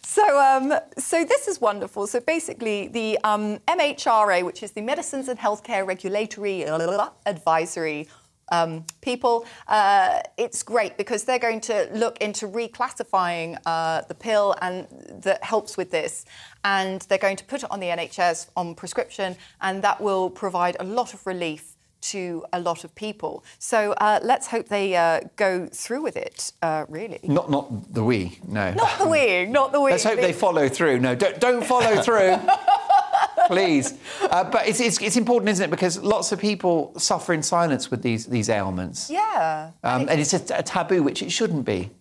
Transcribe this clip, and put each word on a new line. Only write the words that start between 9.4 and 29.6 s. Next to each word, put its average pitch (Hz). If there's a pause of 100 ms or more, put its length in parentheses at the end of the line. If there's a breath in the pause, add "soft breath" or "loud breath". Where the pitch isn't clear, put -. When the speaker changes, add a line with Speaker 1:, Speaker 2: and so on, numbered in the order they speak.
Speaker 1:
uh, 202 (140)
it's -
great 214
because 208
they're 254
going 226
to 208
look 233
into 208
reclassifying, 185
uh, 165
the 170
pill 208
and 180 (340)
that 196
helps 214
with 180
this, - (400 loud breath)
and 190
they're 190
going 196
to -
put 262
it 214
on 202
the 180
N 170
H -
S 175
on 175
prescription, 185 (260 loud breath)
and 190
that -
will 190
provide 180
a 180
lot 185
of 202
relief 170 (260)
to 180
a 180
lot 170
of 156
people. 208 (160 loud breath)
So, 214
uh, 208
let's 247
hope -
they, 196
uh, 165 (160)
go 185
through -
with 285
it, -
uh, 156
really. 165
Speaker 2:
Not, 151
not 139
the 113
wee, 98
no. 98
Speaker 1:
Not -
the 381
wee, 240
not 269